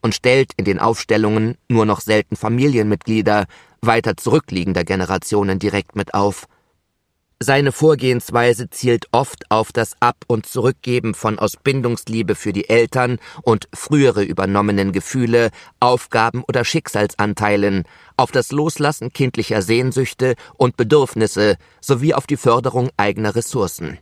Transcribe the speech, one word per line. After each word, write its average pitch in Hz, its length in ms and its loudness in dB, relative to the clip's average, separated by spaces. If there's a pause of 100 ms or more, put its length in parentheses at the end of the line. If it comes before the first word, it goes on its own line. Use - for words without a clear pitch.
und 113 140 -2
stellt 131 420 2
in 95 80 -4
den 92 140 0
Aufstellungen 110 760 0 (120)
nur 113 180 2
noch 107 140 0
selten 107 360 0
Familienmitglieder, 110 1080 0 (340)
weiter 113 360 0
zurückliegender 92 680 -2
Generationen 95 720 -2
direkt 101 380 -4
mit 101 180 -6
auf. 101 320 0 (920)
Seine 139 300 2
Vorgehensweise 120 960 2
zielt - 440 0
oft - 360 -2
auf 110 220 0
das - 300 -4
Ab- 120 260 0
und 113 200 -2
Zurückgeben 120 680 -2
von 107 240 -4
aus 104 180 -2
Bindungsliebe 117 760 -2
für - 180 -4
die 98 160 -4
Eltern 120 500 2 (240)
und 113 300 0
frühere 123 520 2
übernommenen 98 680 0
Gefühle, 117 600 0 (280)
Aufgaben 123 720 0
oder 120 160 0
Schicksalsanteilen, 104 1200 0 (320)
auf 127 160 0
das - 180 0
Loslassen 147 600 -2
kindlicher 110 500 -2
Sehnsüchte 123 720 0 (200)
und 127 220 0
Bedürfnisse 110 840 2 (220)
sowie 139 320 0
auf 131 140 -2
die 143 100 -2
Förderung 123 600 0
eigener 104 400 0
Ressourcen. 95 640 -4